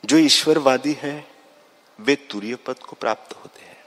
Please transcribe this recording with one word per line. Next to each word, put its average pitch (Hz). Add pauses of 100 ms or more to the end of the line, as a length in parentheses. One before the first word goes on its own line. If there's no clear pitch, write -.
जो 147
ईश्वरवादी 147
है, 147 (720)
वे 123
तुरीय 107
पद 127
को -
प्राप्त -
होते -
हैं -